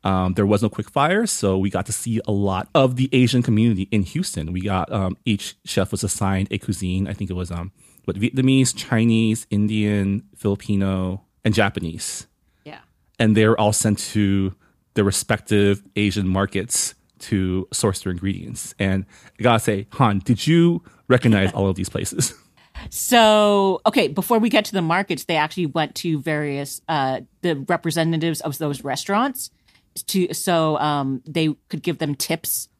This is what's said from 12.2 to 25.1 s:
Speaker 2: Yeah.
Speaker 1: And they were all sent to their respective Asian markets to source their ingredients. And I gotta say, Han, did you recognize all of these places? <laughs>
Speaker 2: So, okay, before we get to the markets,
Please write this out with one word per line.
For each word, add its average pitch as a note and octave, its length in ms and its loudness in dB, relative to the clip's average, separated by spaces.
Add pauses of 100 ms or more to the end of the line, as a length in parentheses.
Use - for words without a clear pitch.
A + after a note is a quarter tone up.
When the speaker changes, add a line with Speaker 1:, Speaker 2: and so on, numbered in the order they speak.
Speaker 2:
Yeah. - 140 -18 (380)
Speaker 1:
And A2 160 4
they A2 140 6
were A2+ 100 4
all G#2+ 140 2
sent G#2+ 260 0 (120)
to G2 440 0 (380)
their G#2 120 2
respective G2+ 760 2 (140)
Asian G2+ 320 0
markets G2 680 -2 (240)
to F#2 540 -2
source - 300 -2
their F#2 100 -6
ingredients. F2+ 680 -8
And F#2+ 280 0 (340)
I - 20 -4
gotta A#2 160 6
say, G#2 340 -2
Han, G#2 260 2
did - 280 0
you E3+ 360 4 (260)
recognize A2 440 4
all G2 160 0
of F2+ 80 -2
these F#2 120 -6
places? - 500 -4
<laughs> - 60 -20 (460)
Speaker 2:
So, G#3 960 4
okay, A#3 200 2
before G3 320 0
we A3 120 2
get G#3+ 160 2
to - 60 -8
the F#3+ 100 0
markets, E3+ 420 -2